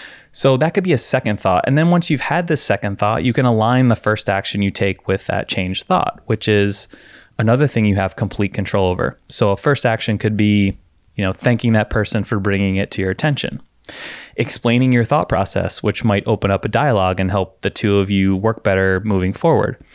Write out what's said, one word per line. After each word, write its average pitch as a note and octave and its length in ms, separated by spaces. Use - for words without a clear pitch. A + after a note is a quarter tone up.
So C3+ 240
that D#3 180
could F#3 100
be F3+ 80
a C3+ 60
second A2+ 420
thought. F#2 260
And C3+ 100
then E3 140
once F3 180
you've D3 120
had E3+ 260
this D#3+ 160
second G2+ 360
thought, A2 260
you B2+ 80
can B2+ 140
align A#2+ 420
the A2+ 80
first - 320
action G2+ 340
you G2 80
take - 380
with G2 180
that G2 220
changed F#2 360
thought, - 420
which A2 200
is G2+ 420
another A#2+ 280
thing A2+ 180
you G2+ 120
have F#2+ 200
complete G2+ 380
control F#2+ 360
over. F#2+ 280
So - 220
a G2 60
first - 280
action A2+ 340
could G#2+ 180
be, G#2 420
you G2+ 80
know, F#2+ 80
thanking A#2 400
that G#2+ 180
person G#2+ 320
for G#2 160
bringing G2 380
it G2 160
to G2 100
your F#2 80
attention, - 500
explaining B2 560
your A#2+ 120
thought D3 240
process, F#2 540
which - 220
might G#2 220
open G2+ 260
up G2 120
a A2+ 40
dialogue G#2 500
and F#2+ 140
help G2 300
the F#2+ 80
two G2+ 280
of G2 100
you G2 280
work A2 260
better F#2+ 380
moving F#2+ 320
forward, B2 500